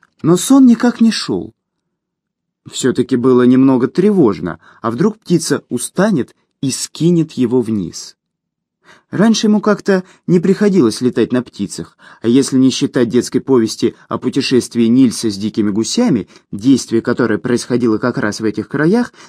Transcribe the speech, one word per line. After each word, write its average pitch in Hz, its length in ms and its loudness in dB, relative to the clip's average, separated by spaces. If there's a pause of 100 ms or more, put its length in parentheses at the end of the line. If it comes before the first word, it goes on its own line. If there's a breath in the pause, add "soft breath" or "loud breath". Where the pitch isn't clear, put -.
(220)
но 165 140 2
сон 269 300 4
никак 240 340 2
не 226 100 4
шёл. 104 440 -6 (1160)
Всё-таки 127 460 -2
было 123 260 2
немного 131 460 4
тревожно, 120 720 0 (220 soft breath)
а 113 80 -4
вдруг 165 280 -2
птица - 520 -2
устанет 165 680 -4 (240)
и 135 100 -4
скинет 160 640 -2
его 123 300 0
вниз. 104 540 -8 (920 soft breath)
Раньше 214 360 2
ему 214 140 2
как-то 202 440 0 (220 soft breath)
не 170 140 2
приходилось 185 600 2
летать 120 320 -2
на 123 100 -2
птицах, - 540 -12 (240 loud breath)
а 110 80 -4
если 131 300 2
не 131 120 4
считать 123 380 -2
детской 120 320 -2
повести 113 540 -2 (140 loud breath)
о 117 100 -6
путешествии 123 640 -2
Нильса 117 460 2
с 95 60 -6
дикими 104 340 -4
гусями, 113 580 -2 (240 soft breath)
действие 113 480 0
которое 113 380 -2
происходило 117 600 -2
как 123 200 -4
раз 107 220 -4
в 110 40 -6
этих 107 240 -6
краях, 175 440 -2 (160 loud breath)